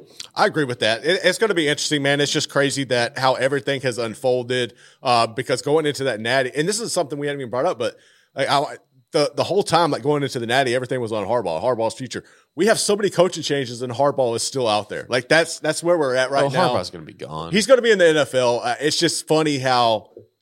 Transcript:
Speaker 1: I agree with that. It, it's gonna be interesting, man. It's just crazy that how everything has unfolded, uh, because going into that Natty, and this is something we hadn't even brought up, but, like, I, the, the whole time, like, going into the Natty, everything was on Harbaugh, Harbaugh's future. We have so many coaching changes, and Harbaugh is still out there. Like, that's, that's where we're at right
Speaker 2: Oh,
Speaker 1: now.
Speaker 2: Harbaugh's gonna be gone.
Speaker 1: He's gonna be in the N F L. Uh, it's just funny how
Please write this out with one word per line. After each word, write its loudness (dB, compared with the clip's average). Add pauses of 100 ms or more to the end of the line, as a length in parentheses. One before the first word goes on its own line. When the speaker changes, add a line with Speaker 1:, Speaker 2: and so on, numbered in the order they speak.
(320)
Speaker 1:
I 2
agree 0
with -4
that. 0
It, 0
it's 2
gonna 2
be 0
interesting, -2
man. 2
It's 0
just -2
crazy 0
that -2
how 2
everything -2
has -2
unfolded, -2 (300)
uh, 4
because -4
going 0
into -4
that -2
Natty, 0
and -2
this -4
is -8
something -4
we -6
hadn't -6
even -10
brought -2
up, -2
but, -4 (400)
like, -2
I, 0 (340)
the, 2
the 0
whole 0
time, 2
like, -2
going 0
into -6
the -4
Natty, 2
everything -4
was -6
on -4
Harbaugh, -2
Harbaugh's 0
future. -10 (300)
We 0
have 4
so 0
many 0
coaching 2
changes, -4
and -6
Harbaugh 0
is -4
still -2
out 0
there. -8
Like, -2
that's, 2
that's -4
where 2
we're 0
at 0
right 2
Speaker 2:
Oh, 0
Speaker 1:
now. 0
Speaker 2:
Harbaugh's -4
gonna -14
be -18
gone. -10
Speaker 1:
He's 0
gonna 6
be 4
in 4
the 8
N 4
F 0
L. 2
Uh, -2
it's 0
just 0
funny 2
how 2 (320)